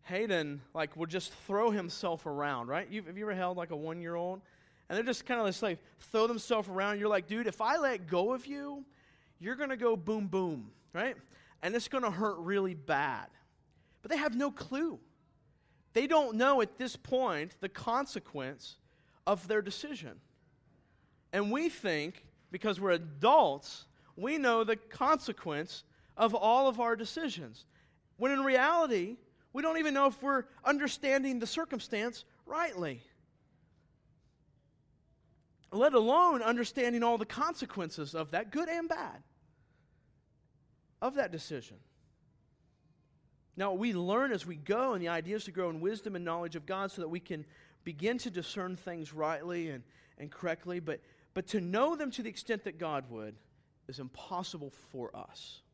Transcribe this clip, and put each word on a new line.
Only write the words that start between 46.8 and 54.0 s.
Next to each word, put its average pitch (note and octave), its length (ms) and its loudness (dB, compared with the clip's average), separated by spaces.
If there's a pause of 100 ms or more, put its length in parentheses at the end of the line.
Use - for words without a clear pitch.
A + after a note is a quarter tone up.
so F#3 100 -10
that D#3+ 80 -6
we F3 100 -4
can D#3+ 260 -8 (380)
begin F3 360 -2
to B3 100 -6
discern F3+ 460 -6
things E3+ 380 -10
rightly D#3+ 560 -2
and, B2+ 140 -10 (340)
and D3 120 -12
correctly, F3 500 -6
but, D#3 200 -6 (340)
but F#3 140 -4
to G#3+ 140 0
know A3+ 340 2
them C#4+ 160 -4
to B3+ 100 -8
the G#3+ 80 -6
extent G#3+ 360 -4
that E3 120 -8
God D3 320 -4
would G#2+ 260 -10 (520)
is C3+ 120 -12
impossible D3 720 -8 (200)